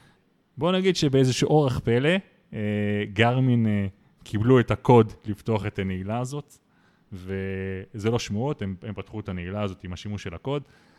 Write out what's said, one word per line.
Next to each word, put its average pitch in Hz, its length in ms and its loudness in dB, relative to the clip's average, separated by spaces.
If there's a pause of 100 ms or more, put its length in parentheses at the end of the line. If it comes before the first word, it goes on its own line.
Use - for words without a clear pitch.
(580)
בוא 160 140 0
נגיד 185 240 2
שבאיזשהו 135 520 2
אורח 143 320 2
פלא, 123 300 2 (440)
אה, - 60 -8 (540)
גרמין, 120 540 2
אה, 101 200 0 (360)
קיבלו 120 360 4
את 117 120 2
הקוד 113 420 6 (120)
לפתוח 107 400 -4
את 104 140 -6
הנעילה 95 400 -4
הזאת, 135 380 -10 (540)
וזה 95 1000 -6
לא 117 80 0
שמועות, 120 420 -4
הם, 95 220 -6
הם 110 100 -10
פתחו 95 260 -12
את 104 100 -8
הנעילה 92 320 -6
הזאת 95 220 -6
עם 90 100 -10
השימוש 104 300 -10
של 92 100 -10
הקוד. 139 300 -6 (360)